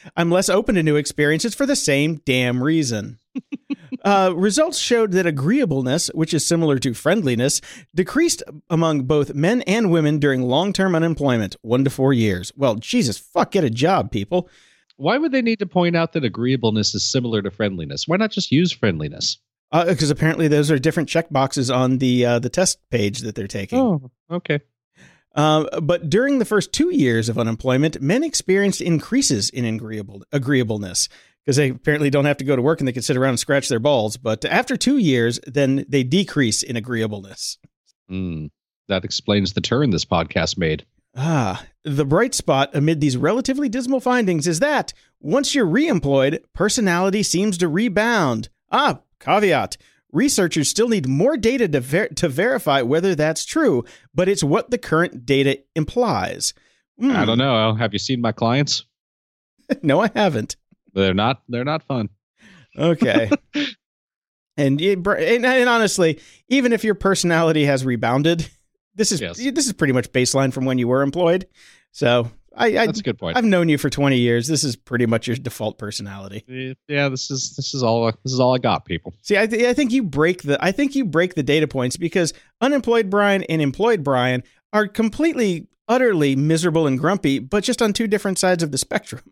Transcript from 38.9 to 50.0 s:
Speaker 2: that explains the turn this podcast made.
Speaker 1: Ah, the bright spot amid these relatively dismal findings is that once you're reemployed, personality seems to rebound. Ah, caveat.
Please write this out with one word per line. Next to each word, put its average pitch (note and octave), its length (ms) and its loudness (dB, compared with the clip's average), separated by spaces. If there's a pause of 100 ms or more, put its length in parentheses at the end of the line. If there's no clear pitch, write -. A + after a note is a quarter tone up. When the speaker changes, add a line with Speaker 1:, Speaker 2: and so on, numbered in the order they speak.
Speaker 2:
that F#2+ 160 0
explains G2+ 480 0
the - 80 -2
turn B2+ 300 0
this E2 120 0
podcast E2 540 -2
made. D#2+ 280 -2 (300)
Speaker 1:
Ah, C3 480 -2 (220)
the D3 180 -2
bright F#3 320 2
spot C3+ 380 0
amid D3+ 260 2
these C#3 160 2
relatively A#3+ 540 0
dismal B3+ 320 -2
findings G3 440 0
is E3 140 -2
that A#3 320 0 (300)
once A3+ 340 0
you're B3 100 4
reemployed, D#3 720 2 (140)
personality G3 720 0
seems F#3+ 360 -2
to F3 100 0
rebound. F#3+ 800 0 (200)
Ah, A#3+ 300 0 (220)
caveat. D#3+ 560 2 (340)